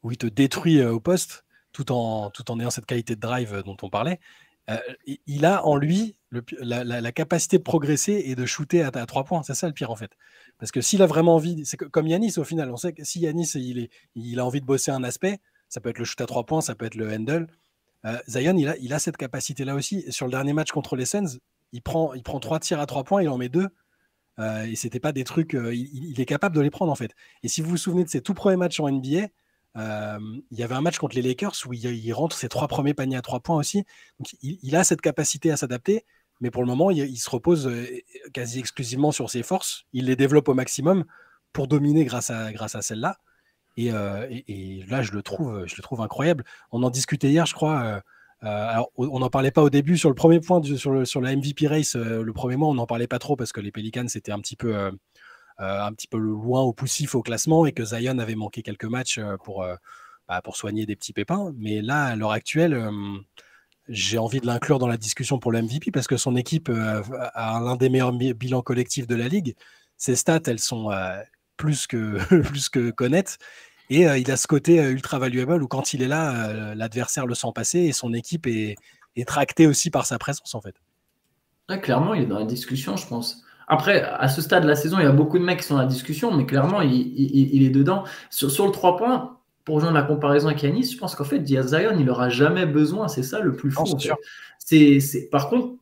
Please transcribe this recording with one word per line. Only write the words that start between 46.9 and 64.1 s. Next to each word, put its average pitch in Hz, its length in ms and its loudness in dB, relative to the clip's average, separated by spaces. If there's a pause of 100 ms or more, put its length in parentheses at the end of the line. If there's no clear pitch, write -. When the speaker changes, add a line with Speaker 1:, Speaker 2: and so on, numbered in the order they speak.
Speaker 1:
discutait 135 400 0
hier, 160 160 6
je - 80 -4
crois. 151 280 0
Euh, 104 180 -4 (420)
euh, 104 280 -4
alors, 117 260 -2
on, 123 120 -2
on 135 100 -4
n'en 131 120 0
parlait 135 200 2
pas 160 120 6
au 147 80 8
début 143 260 4
sur 160 120 4
le 131 60 4
premier 165 260 8
point 170 200 4
du, 143 180 -2
sur 139 140 0
le, 131 120 2
sur 127 160 -4
la 127 120 0
M 139 80 0
V 139 140 -4
P 151 120 0
race, 147 300 0
euh, 113 260 -4
le 110 100 -6
premier 123 240 -4
mois, 156 120 2
on 147 60 2
n'en 120 120 -2
parlait 120 200 -2
pas 123 120 -4
trop 147 180 -2
parce 117 160 -8
que 113 80 -8
les 101 120 -8
Pelicans 113 420 -8
étaient 107 180 -10
un 104 80 -6
petit - 160 -12
peu, 113 200 -2
euh, 98 140 -2 (680)
euh, 98 220 -4
un 104 100 -6
petit - 140 -14
peu 113 120 -6
loin 110 440 0
ou 123 120 0
poussif 139 400 -4
au 120 80 2
classement 160 420 2
et 143 80 2
que 117 120 -6
Zion 117 340 -2
avait 113 160 -4
manqué 107 280 -8
quelques - 220 -10
matchs, 120 340 -4
euh, 104 240 -6
pour, 98 200 -8
euh, 90 140 -6 (520)
bah, 90 140 -4
pour - 140 -12
soigner 107 280 -4
des 104 120 -6
petits - 180 -14
pépins. 175 420 -2
Mais 107 240 -2
là, 143 240 0
à 123 120 0
l'heure 107 160 0
actuelle, 151 420 2
euh, 113 160 -2 (960)
j'ai 104 300 -2